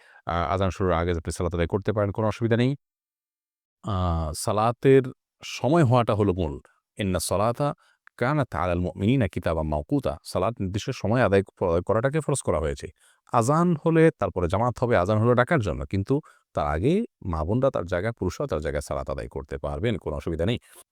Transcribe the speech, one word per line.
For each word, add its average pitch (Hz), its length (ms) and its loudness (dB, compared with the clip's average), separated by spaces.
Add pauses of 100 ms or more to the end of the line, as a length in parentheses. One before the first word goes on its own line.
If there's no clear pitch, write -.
(260)
আ, - 60 -4
আজান 87 380 0
শুরুর 90 240 0
আগে 85 180 2
আপনি 85 200 -4
সালাত 85 220 -4
আদায় 85 140 0
করতে 104 260 -2
পারেন, 101 180 0
কোনো 110 160 -2
অসুবিধা 110 300 0
নেই। 127 180 0 (1080)
আ, 87 540 -2
সালাতের 120 640 4 (420)
সময় 156 400 2
হওয়াটা 120 320 4
হলো 101 180 2
মূল। 78 260 -4 (400)
"ইন্না 95 200 0
সলাতা 117 540 -2 (440)
কানাত 135 380 -2
আলাল 87 240 0
মুমিনিনা 98 480 0
কিতাবাম 80 400 -2
মাওকুতা।" 76 560 -2
সালাত 98 360 -2
নির্দিষ্ট 101 300 -4
সময় 120 320 0
আদায় 98 220 4
ক-, 87 420 0
করাটাকে 127 360 0
ফরজ 143 200 -2
করা 90 180 0
হয়েছে। 76 280 -4 (460)
আজান 151 420 2 (100)
হলে 160 340 6
তারপরে 92 280 0
জামাত 107 320 0
হবে, 120 180 2
আজান 95 200 2
হলো 117 160 4
ডাকার 127 260 2
জন্য, 73 260 -4
কিন্তু 101 360 -2 (320)
তার 78 140 -2
আগে 127 380 0 (200)
মা 80 180 -2
বোনরা 123 280 2
তার 107 140 -4
জায়গায়, 92 340 -2
পুরুষরা 95 280 -4
তার 80 140 -4
জায়গায় 73 200 -2
সালাত 69 280 -6
আদায় 64 180 -6
করতে 69 300 -10
পারবেন, 78 400 -4
কোনো - 180 -6
অসুবিধা 80 300 -4
নেই। 113 140 -2 (320)